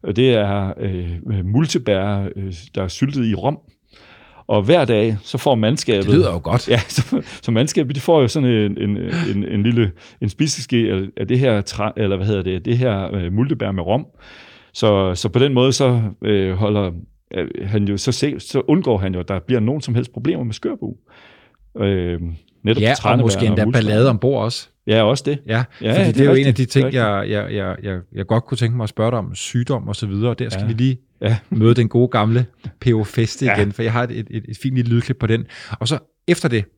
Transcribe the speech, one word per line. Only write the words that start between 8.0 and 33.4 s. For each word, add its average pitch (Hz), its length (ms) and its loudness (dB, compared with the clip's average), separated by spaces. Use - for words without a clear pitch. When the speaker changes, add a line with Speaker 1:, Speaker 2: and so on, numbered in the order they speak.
Speaker 1:
får 165 200 4
jo 123 80 4
sådan 135 200 0
en, 107 300 2
en, 101 180 0
en, 101 80 -2
en 101 180 -2
lille, 113 300 2
en 117 80 -2
spiseske 127 480 -4
af, 98 240 -2
af 98 120 -6
det 123 100 2
her 123 220 2
træ, 104 360 -4
eller 98 200 0
hvad 95 100 -4
hedder 104 160 0
det, 92 220 -4
det 120 140 0
her, 101 360 -2
øh, 90 180 -4
multebær 110 400 -2
med 95 100 -4
rom. 107 240 -2
Så, 98 420 2
så 104 140 -4
på 101 100 0
den 135 160 4
måde, 127 180 4
så, 123 300 2
øh, 98 320 2
holder, 101 380 0
øh, 90 140 -4
han 101 260 0
jo, 101 80 0
så 123 160 -2
se-, 143 280 -4
så - 280 -4
undgår 139 300 2
han 95 160 -2
jo, 90 60 -4
at 87 80 -8
der 95 100 -2
bliver 120 220 0
nogen 127 220 0
som 123 120 -4
helst 123 180 -2
problemer 139 320 -4
med 113 100 -6
skørbu. 110 420 -8
Øh, 90 420 0
netop 107 180 2
Speaker 2:
Ja, 110 80 4
og - 80 2
Speaker 1:
tranebær 117 260 2
Speaker 2:
måske 107 220 2
endda 104 180 2
Speaker 1:
multebær. 117 220 2
Speaker 2:
ballade 107 240 4
ombord 120 340 0
også. - 240 -8
Speaker 1:
Ja, 110 160 4
også 117 240 2
det. 143 200 -2
Speaker 2:
Ja, 113 180 0
Speaker 1:
Ja, 110 160 0
Speaker 2:
fordi 190 100 4
Speaker 1:
det 110 60 2
Speaker 2:
det 135 60 2
er 139 40 8
Speaker 1:
er 143 60 6
Speaker 2:
jo 135 60 6
en 135 80 4
af 139 40 4
Speaker 1:
rigtigt. 123 80 2
Speaker 2:
de 139 60 4
ting, 131 120 0
Speaker 1:
Det 131 80 0
er 104 200 2
rigtigt. 101 180 -4
Speaker 2:
jeg, 104 140 -6
jeg, 95 320 -4
jeg, 101 80 -4
jeg, 90 80 -6
jeg 98 140 -6
godt 113 180 2
kunne - 140 -6
tænke 120 180 0
mig 117 80 -2
at 107 40 -4
spørge 110 220 0
dig 120 80 -2
om, 98 160 -8
sygdom 120 540 -4
og 101 80 -6
så 110 100 -6
videre, 104 240 -2
og 110 80 -4
der 123 100 -6
skal 95 140 -6
Speaker 1:
Ja. 101 40 -2
Speaker 2:
vi 117 60 -2
lige 127 240 2
Speaker 1:
Ja. 110 140 2
Speaker 2:
møde 113 240 4
den 117 140 2
gode 123 200 2
gamle 113 380 0
P - 140 -4
O 110 100 0
Feste 113 420 -2